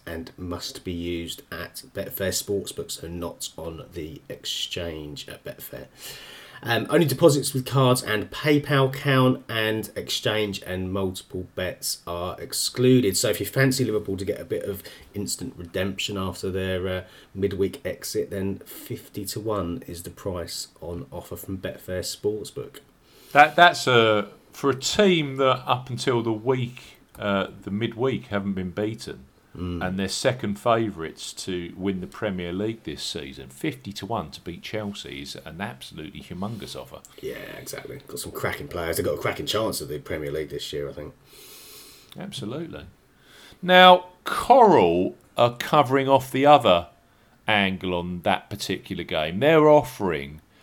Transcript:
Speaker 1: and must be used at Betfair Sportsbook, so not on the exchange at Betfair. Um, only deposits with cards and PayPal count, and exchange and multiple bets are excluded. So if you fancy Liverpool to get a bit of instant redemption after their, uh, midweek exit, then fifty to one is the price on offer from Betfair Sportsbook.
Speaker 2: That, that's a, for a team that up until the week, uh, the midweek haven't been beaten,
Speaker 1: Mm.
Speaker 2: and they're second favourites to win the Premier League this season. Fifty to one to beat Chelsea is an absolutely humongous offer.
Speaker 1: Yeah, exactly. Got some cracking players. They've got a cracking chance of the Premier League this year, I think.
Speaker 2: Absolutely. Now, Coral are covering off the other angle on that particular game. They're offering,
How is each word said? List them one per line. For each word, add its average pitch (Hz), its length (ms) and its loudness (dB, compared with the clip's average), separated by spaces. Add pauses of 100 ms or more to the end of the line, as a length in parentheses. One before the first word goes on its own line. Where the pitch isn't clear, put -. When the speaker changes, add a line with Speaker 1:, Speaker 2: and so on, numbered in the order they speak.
Speaker 1:
and 82 320 -10
must 87 460 -10
be 92 100 -6
used 85 580 -6
at - 320 -14 (100)
Betfair 95 380 -4
Sportsbook, - 600 -6
so - 160 -10
not 85 480 -10
on 82 380 -12
the 80 360 -12
exchange - 1000 -8
at - 140 -16
Betfair. - 440 -14 (760)
Um, 113 260 0
only 160 160 6
deposits 143 480 4
with 127 140 -4
cards 127 340 4
and 104 300 -4
PayPal 147 600 2
count, 131 560 2
and 110 480 -2
exchange 107 720 -2
and 92 260 -4
multiple 92 640 -6
bets - 540 -6
are 87 340 -6
excluded. 123 760 2
So - 140 0
if - 100 0
you 101 60 -2
fancy 131 400 2
Liverpool 104 320 -2
to 98 80 -6
get - 140 -4
a - 60 -12
bit - 180 -4
of 95 180 -6 (320)
instant 92 420 -8
redemption 95 640 -4
after 95 320 -4
their, 92 380 -2
uh, 92 160 -4 (320)
midweek 95 500 -2
exit, 87 460 -4
then 98 280 -4
fifty - 680 -12
to - 140 -6
one 101 460 -4
is 85 160 -12
the - 80 -12
price 87 600 -8 (120)
on 85 300 -8
offer 87 240 -12
from 92 240 -10
Betfair 92 400 -8
Sportsbook. - 800 -6 (540)
Speaker 2:
That, 151 220 8
that's 170 300 6
a, 110 440 6 (220)
for 139 200 0
a 127 40 0
team 156 600 2
that 131 320 4
up 127 240 -2
until 120 320 0
the 113 100 0
week, 123 640 -2 (220)
uh, 98 300 0 (120)
the 95 100 -8
midweek 113 560 -2
haven't 101 260 -2
been 92 180 -4
beaten, 104 540 -6 (300)
Speaker 1:
Mm. 87 280 -6
Speaker 2:
and 92 140 -4
they're 98 100 -2
second 113 520 -2
favourites 104 760 -2
to 90 420 -8
win 95 240 -2
the 90 60 -8
Premier 90 480 -6
League 110 300 -4
this 71 180 -10
season. 69 480 -10
Fifty 131 440 -8
to - 120 -10
one 98 240 -4
to - 120 -18
beat 85 200 -12
Chelsea 101 600 -8
is 71 120 -12
an 80 260 -14
absolutely 98 600 -12
humongous 98 540 -10
offer. - 240 -14 (240)
Speaker 1:
Yeah, - 140 -10 (220)
exactly. - 480 -12
Got - 120 -12
some - 140 -10
cracking 85 340 -6
players. 85 300 -4
They've - 80 -4
got 76 100 0
a - 60 -10
cracking 87 260 -6
chance 107 340 -2
of 76 60 -8
the 73 100 -8
Premier 76 340 -6
League 76 180 -6
this - 220 -10
year, 71 160 -6
I 69 60 -10
think. 76 220 -14 (1040)
Speaker 2:
Absolutely. 117 640 -10 (760)
Now, 180 460 10 (200)
Coral 123 920 6 (200)
are 123 200 4
covering 135 520 4
off 135 220 4
the 135 160 2
other 117 440 8 (580)
angle 95 480 0
on 87 260 -4
that 92 300 -2
particular 95 540 -6
game. 85 340 -2
They're 151 300 6
offering, 78 720 2 (220)